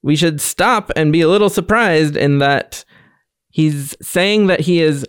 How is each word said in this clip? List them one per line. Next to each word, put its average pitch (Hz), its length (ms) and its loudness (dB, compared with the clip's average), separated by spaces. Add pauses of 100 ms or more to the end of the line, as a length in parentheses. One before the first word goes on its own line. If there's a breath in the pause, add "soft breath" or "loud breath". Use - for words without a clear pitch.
we 139 140 0
should 156 260 -2
stop - 540 -2
and 156 180 0
be 170 80 2
a 156 80 4
little 202 200 2
surprised 175 680 0
in 143 220 2
that 139 440 -2 (680 soft breath)
he's 147 520 -2
saying 202 460 0
that 180 140 0
he 170 200 0
is 147 280 0